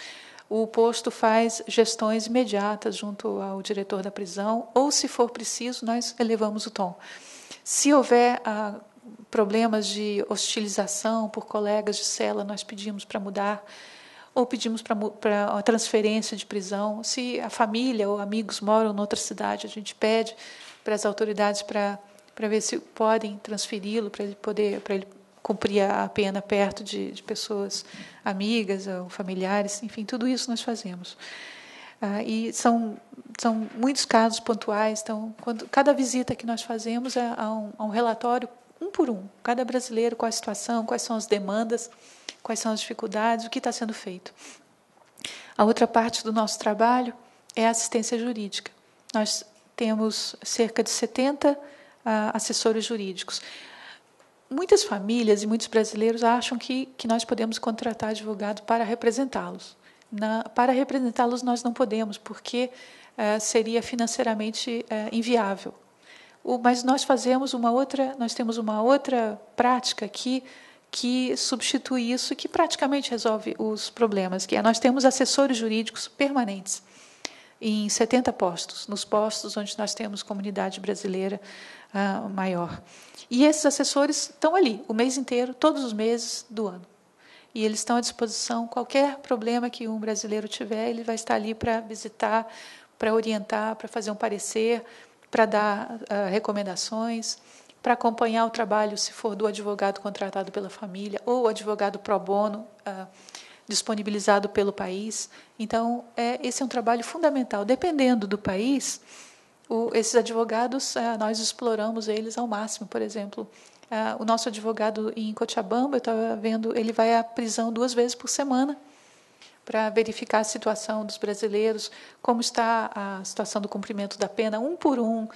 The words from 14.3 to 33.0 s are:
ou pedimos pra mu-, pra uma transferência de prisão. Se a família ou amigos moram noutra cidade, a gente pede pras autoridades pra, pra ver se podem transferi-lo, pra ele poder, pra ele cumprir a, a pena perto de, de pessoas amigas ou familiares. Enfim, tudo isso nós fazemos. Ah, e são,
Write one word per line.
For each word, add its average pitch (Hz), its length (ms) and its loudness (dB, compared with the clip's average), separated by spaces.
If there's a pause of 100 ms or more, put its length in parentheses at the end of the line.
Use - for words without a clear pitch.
ou 247 120 4
pedimos 226 340 -2
pra - 140 -2
mu-, 208 160 -2
pra 208 420 2
uma 202 100 -2
transferência 214 720 2
de - 100 -8
prisão. 208 560 -4
Se 247 380 -4
a 208 100 -4
família 220 580 2
ou 202 100 0
amigos 202 420 -4
moram 214 320 4
noutra 208 260 -2
cidade, 208 480 -4
a - 20 -8
gente 202 260 -12
pede 220 400 2 (480)
pras 214 220 -2
autoridades 208 560 0
pra, 202 380 -2 (360)
pra 220 140 -2
ver 214 140 2
se - 160 -2
podem 220 640 0
transferi-lo, 208 640 -4
pra 202 160 -6
ele 202 120 -6
poder, 202 440 0
pra 202 140 -4
ele 196 140 -4 (340)
cumprir 208 380 2
a, 196 240 2
a 202 40 -2
pena 196 340 0
perto 202 420 0
de, 196 260 -6
de - 120 -14
pessoas 202 640 -6 (400)
amigas 196 600 0
ou 180 220 -6
familiares. 190 760 -2
Enfim, 214 220 -8
tudo 247 240 -2
isso 254 220 0
nós 233 100 -4
fazemos. 180 560 -8 (840)
Ah, 208 220 -2
e 226 300 -2
são, 233 460 2 (420)